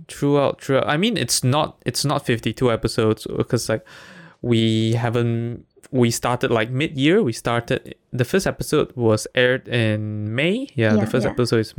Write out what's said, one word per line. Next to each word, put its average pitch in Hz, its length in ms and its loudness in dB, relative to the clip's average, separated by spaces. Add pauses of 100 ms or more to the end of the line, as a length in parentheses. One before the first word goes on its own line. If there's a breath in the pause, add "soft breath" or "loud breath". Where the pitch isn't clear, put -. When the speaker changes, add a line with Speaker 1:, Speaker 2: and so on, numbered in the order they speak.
Speaker 1:
throughout, 143 540 0
throughout? 131 260 0
I 147 100 0
mean, 208 200 0
it's - 260 -2
not, 139 420 0
it's - 200 -4
not 143 200 -2
fifty-two 117 460 0
episodes, 110 560 0 (200)
'cause, - 220 -2
like, 110 160 -2 (560 loud breath)
we 113 520 2
haven't, 117 720 -2 (260)
we 123 200 4
started, 123 400 0
like, 113 200 2
mid-year. 147 520 2
We 120 100 0
started, - 640 -4 (180)
the 123 120 0
first 196 220 0
episode - 480 -2
was 110 400 2
aired 127 320 0
in 107 680 -2
May. 185 420 -2
Yeah, 110 180 2
the 107 60 4
Speaker 2:
Yeah, 104 60 2
Speaker 1:
first 123 200 0
Speaker 2:
yeah. - 60 0
Speaker 1:
episode 120 280 0
is 110 200 -4